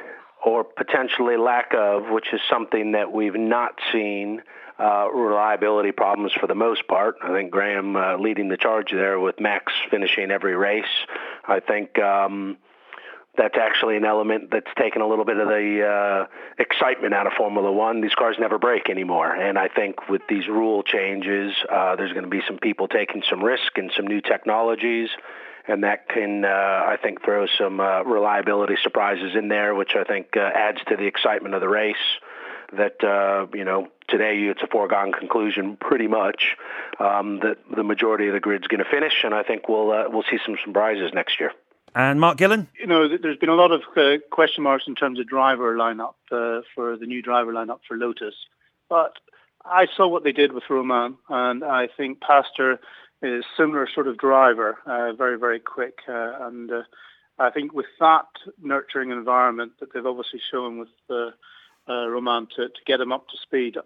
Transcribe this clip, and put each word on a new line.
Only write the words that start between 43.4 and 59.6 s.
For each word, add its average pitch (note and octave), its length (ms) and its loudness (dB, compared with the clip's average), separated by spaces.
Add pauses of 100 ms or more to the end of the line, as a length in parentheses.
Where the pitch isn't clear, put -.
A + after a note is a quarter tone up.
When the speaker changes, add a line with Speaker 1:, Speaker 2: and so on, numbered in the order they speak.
Speaker 3:
a E3 60 4
lot F3 160 8
of, D3+ 100 2 (140)
uh, C#3+ 220 6 (120)
question D#3+ 340 2
marks C#3 220 2
in C3 100 -10
terms B2+ 240 -2
of A#2+ 80 -4
driver B2+ 480 2
lineup, A2+ 400 -2 (160)
uh, A#2 300 -2 (140)
for A#2+ 220 -4
the A#2 80 -12
new B2 160 -8
driver A#2+ 320 0
lineup A2+ 340 -6
for A#2 100 -8
Lotus. A#2 380 -6 (540)
But E3 240 2 (500)
I F3+ 320 4
saw G3 120 4
what E3+ 160 0
they C#3+ 80 2
did C#3+ 200 4
with B2 180 -10
Romain, B2+ 480 0 (120)
and B2 340 -2
I C3 240 0
think C3+ 340 -8
Pastor C3 580 4 (420)
is A#2+ 240 -4
a - 100 -16
similar D3+ 320 0
sort C#3+ 200 -2
of A#2 100 -6
driver, B2 680 4
uh, A#2+ 280 -4
very, B2 240 -2
very A#2 220 -2
quick. - 480 -8
Uh, A#2 340 -6
and, A#2+ 300 -12
uh, A#2 100 -4 (580)
I B2+ 100 4
think D3+ 240 -6
with C#3 120 -4 (140)
that D#3+ 280 6 (340)
nurturing C#3 500 -4
environment A#2+ 680 0